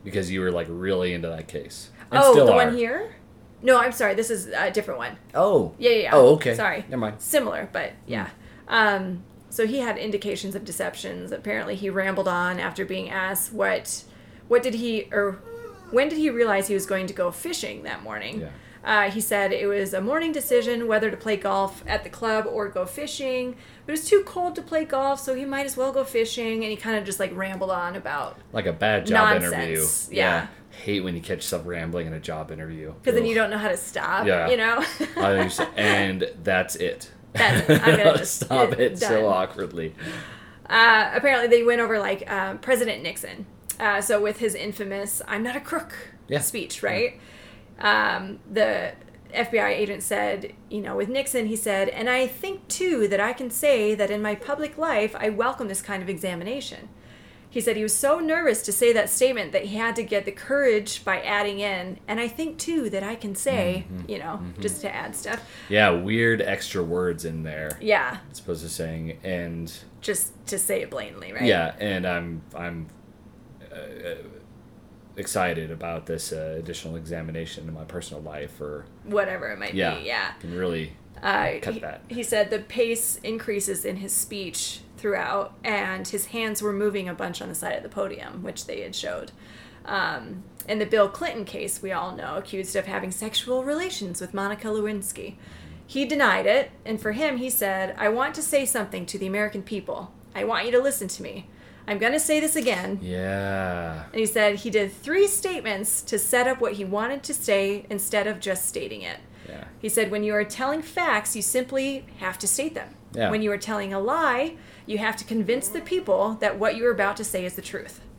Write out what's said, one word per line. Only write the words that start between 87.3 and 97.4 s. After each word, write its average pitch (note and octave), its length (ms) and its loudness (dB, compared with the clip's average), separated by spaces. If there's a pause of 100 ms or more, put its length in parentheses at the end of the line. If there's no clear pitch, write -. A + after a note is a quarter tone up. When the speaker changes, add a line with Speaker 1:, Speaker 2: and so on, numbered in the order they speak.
Speaker 2:
on F#3 80 -10
the E3+ 60 -8
side F#3+ 220 -4
of - 60 -8
the G#3+ 60 -12
podium, G3 540 -8
which - 220 -8
they - 160 -8
had C3 140 -10
showed. - 360 -8 (540)
Um, F3 580 -4 (240)
in G#3+ 120 -2
the G#3 60 0
Bill G#3 220 6
Clinton A3 380 -6
case, - 360 -6
we F#3+ 100 -6
all F#3 240 -4
know, - 200 -6
accused F#3+ 400 -6
of F#3+ 120 0
having F#3+ 240 -4
sexual B3 520 -2
relations D4 560 -4
with F3+ 140 -8
Monica G3+ 340 -4
Lewinsky. G#3+ 680 -4 (520)
He C4+ 180 0
denied A3 420 4
it, C4 240 4 (120)
and G#3+ 160 -4
for G#3+ 120 -2
him, C4+ 260 0
he B3+ 120 -2